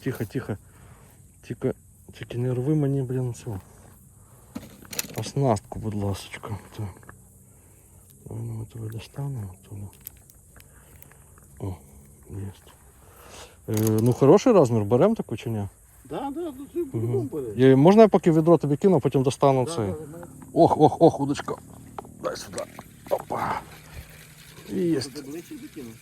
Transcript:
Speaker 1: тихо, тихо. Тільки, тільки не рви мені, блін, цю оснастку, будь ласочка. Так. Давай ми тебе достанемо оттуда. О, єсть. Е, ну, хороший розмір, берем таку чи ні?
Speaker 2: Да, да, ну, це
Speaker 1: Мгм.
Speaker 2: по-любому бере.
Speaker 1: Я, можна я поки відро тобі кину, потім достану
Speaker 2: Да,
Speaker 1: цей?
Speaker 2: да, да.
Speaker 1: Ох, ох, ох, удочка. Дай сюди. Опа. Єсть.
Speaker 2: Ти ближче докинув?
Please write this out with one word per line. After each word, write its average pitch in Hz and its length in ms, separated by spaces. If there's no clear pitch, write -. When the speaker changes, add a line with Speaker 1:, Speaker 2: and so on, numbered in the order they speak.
Speaker 1:
тихо, 123 200
тихо. 101 320
Тільки, - 320
тільки - 200
не 127 160
рви 127 200
мені, 139 280
блін, 127 320
цю 101 260
оснастку, 120 640
будь 107 160
ласочка. 101 640
Так. - 380
Давай 110 160
ми 113 240
тебе 113 220
достанемо 110 680
оттуда. 101 320
О, 95 180
єсть. 98 420
Е, 110 40
ну, 123 100
хороший 180 400
розмір, 117 320
берем 135 300
таку 120 220
чи - 140
ні? 101 180
Speaker 2:
Да, 240 300
да, 320 240
ну, 277 140
це 339 60
Speaker 1:
Мгм. 302 120
Speaker 2:
по-любому 117 320
бере. 139 240
Speaker 1:
Я, 131 200
можна 190 260
я 208 60
поки 180 240
відро 160 260
тобі 143 180
кину, 185 240
потім 139 220
достану 135 420
Speaker 2:
Да, - 120
Speaker 1:
цей? 110 100
Speaker 2:
да, - 320
да. - 80
Speaker 1:
Ох, - 260
ох, 147 220
ох, 160 200
удочка. 139 340
Дай - 140
сюди. - 260
Опа. - 500
Єсть. 165 460
Speaker 2:
Ти 147 80
ближче 156 320
докинув? 120 480